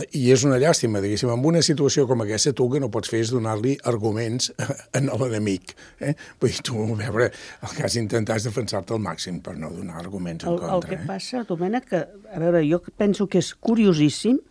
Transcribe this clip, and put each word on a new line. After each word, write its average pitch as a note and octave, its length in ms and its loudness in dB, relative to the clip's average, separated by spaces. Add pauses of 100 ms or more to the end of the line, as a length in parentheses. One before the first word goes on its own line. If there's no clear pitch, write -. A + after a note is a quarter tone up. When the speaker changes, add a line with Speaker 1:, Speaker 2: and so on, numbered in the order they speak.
Speaker 1:
I B2+ 240 2
és B2+ 140 6
una C3+ 120 4
llàstima, B2 460 2
diguéssim, G#2 260 0
en A#2+ 160 0
una E3 160 4
situació C#3+ 460 2
com A#2 160 0
aquesta, A2 320 0
tu C3 100 2
el B2 80 2
que D3 80 0
no C3+ 80 -2
pots G#2+ 220 -4
fer A2+ 100 0
és A2+ 140 -2
donar-li A2+ 480 0
arguments A2+ 680 -2 (200)
<laughs> - 240 -8
a C3+ 40 2 (200)
l'enemic, G#2+ 540 -2 (220)
eh? C#3+ 180 -2 (220)
Vull - 180 0
dir, - 100 -8
tu, A#2 160 -4
a A2 160 -2 (140)
veure, A2 180 2
el - 480 -12
que D3 80 -2
has A2 140 -2
d'intentar A2 400 0
és G#2+ 100 -2
defensar-te G#2+ 480 -4
al G#2+ 80 -2
màxim F2+ 380 -6
per - 160 -12
no D#2 100 -8
donar E2+ 320 -10
arguments E3 460 -8
en F3 80 0
Speaker 2:
El, F3 80 -2
Speaker 1:
contra, F#3+ 160 -2
Speaker 2:
el F3 80 -2
que F#3+ 100 -6
Speaker 1:
eh? E3+ 80 -8
Speaker 2:
passa, G3+ 400 -8
Domènec, F#3 460 -4
que, E3 140 0 (200)
a F#3+ 160 -8
veure, E3+ 240 4
jo E3 160 2 (140)
penso G3+ 340 2
que F3+ 140 4
és - 100 -8
curiosíssim G3+ 840 4 (120)